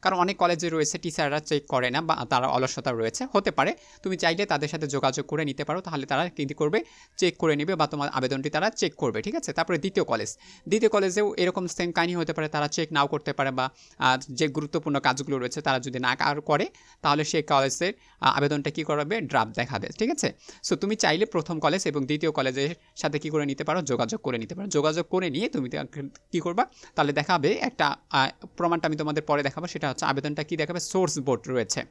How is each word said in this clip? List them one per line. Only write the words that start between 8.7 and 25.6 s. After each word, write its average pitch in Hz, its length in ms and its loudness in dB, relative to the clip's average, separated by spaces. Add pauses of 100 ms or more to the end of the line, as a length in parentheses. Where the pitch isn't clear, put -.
চেক - 220 0
করবে, 117 240 0
ঠিক 233 140 -4
আছে? - 180 -8
তারপরে 165 260 0
দ্বিতীয় 185 280 2
কলেজ, 107 180 -2 (400)
দ্বিতীয় 220 260 4
কলেজেও 202 320 2 (140)
এরকম 180 220 0 (120)
সেম 175 220 -2
কাহিনী 175 220 2
হতে 160 180 -2
পারে, 156 180 -2
তারা 147 200 0
চেক 165 200 -2
নাও 143 180 4
করতে 147 240 -2
পারে 135 220 2
বা, 127 60 2
আহ, - 520 0 (220)
যে 160 60 4 (100)
গুরুত্বপূর্ণ 147 420 -2 (100)
কাজগুলো 135 340 0
রয়েছে 123 260 -4
তারা 131 180 2
যদি 127 220 -6
না 123 40 4 (100)
কার 143 140 2 (140)
করে, 151 160 4 (380)
তাহলে 151 280 4
সেই 156 200 2
কলেজের, 139 420 2
আহ, - 440 0
আবেদনটা 143 380 0
কি 160 140 -4
করবে, 151 260 0 (140)
ড্রাফট 113 300 2
দেখাবে, 117 280 -4 (120)
ঠিক 226 160 0
আছে? - 120 -2 (400)
So - 140 2
তুমি 202 220 0
চাইলে 175 220 4 (100)
প্রথম 165 200 -2 (100)
কলেজ 170 160 2 (100)
এবং 143 180 0
দ্বিতীয় 151 280 2
কলেজের 135 340 0 (300)
সাথে 156 220 0
কি 156 100 -6
করে 151 180 2
নিতে 135 160 -4
পারো, 160 120 2 (120)
যোগাযোগ 123 360 0
করে 120 160 -2
নিতে 101 120 -10
পারো। 104 120 -8 (100)
যোগাযোগ 156 360 2
করে 185 220 2
নিয়ে 208 200 -2
তুমি 131 180 -2